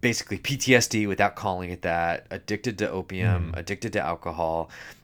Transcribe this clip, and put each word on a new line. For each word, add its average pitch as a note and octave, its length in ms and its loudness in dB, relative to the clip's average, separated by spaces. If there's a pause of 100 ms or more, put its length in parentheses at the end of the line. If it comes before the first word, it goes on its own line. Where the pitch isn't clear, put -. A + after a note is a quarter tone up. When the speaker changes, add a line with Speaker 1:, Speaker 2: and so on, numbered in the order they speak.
Speaker 1:
basically A#2 360 0
P - 200 -2
T C3 160 6
S A#2+ 120 8
D G#2+ 200 0
without G2 280 2
calling F#2 360 -4
it F2 120 -8
that, E2+ 480 0
addicted G#2 480 -4
to G#2+ 120 0
opium, F2+ 640 0
Speaker 2:
Mm. E2 60 -6
Speaker 1:
addicted G2 360 -6
to G#2 60 2
alcohol. E2 720 -2 (340)